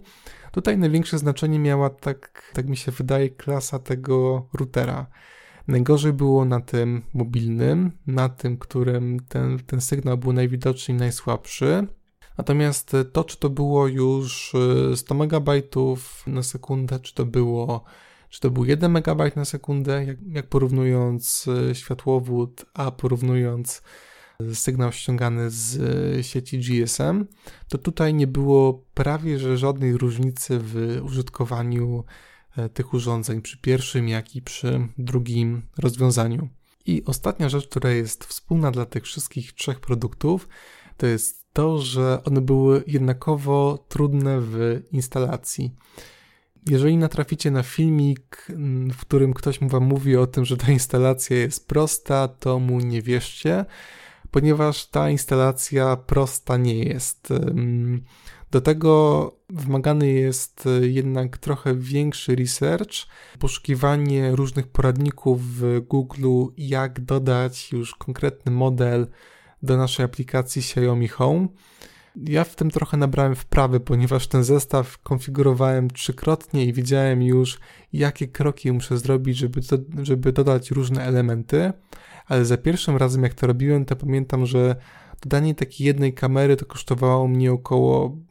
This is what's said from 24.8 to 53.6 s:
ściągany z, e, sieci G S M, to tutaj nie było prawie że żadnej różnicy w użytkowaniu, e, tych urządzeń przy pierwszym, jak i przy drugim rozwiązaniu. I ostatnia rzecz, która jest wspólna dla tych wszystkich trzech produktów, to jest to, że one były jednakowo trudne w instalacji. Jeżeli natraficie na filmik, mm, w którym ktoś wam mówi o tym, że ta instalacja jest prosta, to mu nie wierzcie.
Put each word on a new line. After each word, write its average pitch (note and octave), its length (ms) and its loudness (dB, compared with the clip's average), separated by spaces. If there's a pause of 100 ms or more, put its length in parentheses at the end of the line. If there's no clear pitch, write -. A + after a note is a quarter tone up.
ściągany A#2 580 -2
z, A#2 300 -6 (380)
e, B2+ 60 -2
sieci B2+ 340 -6
G B2 240 0
S A2+ 180 -4
M, F3+ 260 0 (420)
to C#3+ 100 -4
tutaj D#3 360 0
nie C#3+ 120 2
było C3+ 680 2
prawie D3 440 -2
że C3 200 -2
żadnej C3+ 380 0
różnicy B2+ 640 -2
w A2+ 420 -4
użytkowaniu, A#2+ 1000 -4 (520)
e, A#2 120 -4
tych - 260 -6
urządzeń A#2 480 -2
przy - 160 -14
pierwszym, B2+ 500 0
jak A2+ 280 -6
i B2+ 60 -10
przy B2 460 -4 (100)
drugim A#2+ 640 -2 (160)
rozwiązaniu. A#2+ 720 0 (380)
I E3+ 200 0
ostatnia - 420 -2
rzecz, C#3 200 -4
która B2+ 220 -2
jest A#2 340 -4
wspólna D#3+ 460 -2
dla A#2+ 160 -2
tych - 180 -8
wszystkich - 480 -10
trzech - 280 -6
produktów, B2+ 680 -2 (480)
to C3 100 -2
jest - 460 -4
to, D#3 260 0
że B2+ 460 0
one C#3 160 2
były C3+ 460 4
jednakowo C#3+ 1000 0
trudne C#3 520 0
w A#2 420 -2 (100)
instalacji. B2+ 840 -4 (920)
Jeżeli D3 280 4
natraficie D3+ 540 0
na C3 120 2
filmik, C#3+ 880 0
mm, C3 400 -4
w B2+ 100 -8
którym C3+ 340 2
ktoś - 260 -4
wam C3 240 2
mówi C3+ 320 2
o B2+ 100 4
tym, B2+ 180 0
że B2 120 -2
ta B2 160 2
instalacja B2+ 640 2
jest B2 320 -2
prosta, C#3+ 600 0
to B2+ 300 -2
mu B2 220 0
nie A#2+ 220 -2
wierzcie. D3+ 600 -2 (720)